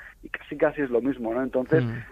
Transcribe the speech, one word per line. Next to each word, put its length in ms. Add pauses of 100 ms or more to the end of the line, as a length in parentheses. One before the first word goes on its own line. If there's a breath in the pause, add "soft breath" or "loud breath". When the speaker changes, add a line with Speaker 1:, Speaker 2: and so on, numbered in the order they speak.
(240 loud breath)
Speaker 1:
y 60
casi, 280
casi 240
es 80
lo 120
mismo, 320
¿no? 100
Entonces, 400
Speaker 2:
Mm. 280